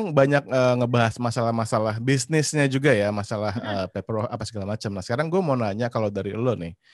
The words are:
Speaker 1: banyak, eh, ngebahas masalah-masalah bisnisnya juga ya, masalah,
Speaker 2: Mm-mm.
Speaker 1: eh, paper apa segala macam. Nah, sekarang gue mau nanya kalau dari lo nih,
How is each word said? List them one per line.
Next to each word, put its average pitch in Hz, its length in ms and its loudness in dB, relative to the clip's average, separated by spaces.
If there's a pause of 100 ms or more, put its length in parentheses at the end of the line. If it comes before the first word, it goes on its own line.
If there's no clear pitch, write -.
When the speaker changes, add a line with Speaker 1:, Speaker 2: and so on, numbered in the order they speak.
(100)
Speaker 1:
banyak, 139 340 4
eh, 127 300 4
ngebahas 120 440 2
masalah-masalah 113 840 0
bisnisnya 139 640 2
juga 135 240 2
ya, 104 240 4
masalah, 104 400 -4
Speaker 2:
Mm-mm. 107 240 -6
Speaker 1:
eh, 92 100 -2
paper 107 380 -4
apa 117 160 -8
segala 107 260 -8
macam. 107 220 -6
Nah, 98 120 -8
sekarang 147 280 -4
gue 180 80 0
mau 160 160 0
nanya 113 320 -2
kalau 113 240 -2
dari 101 240 -6
lo 117 200 0
nih, 85 200 -8 (200)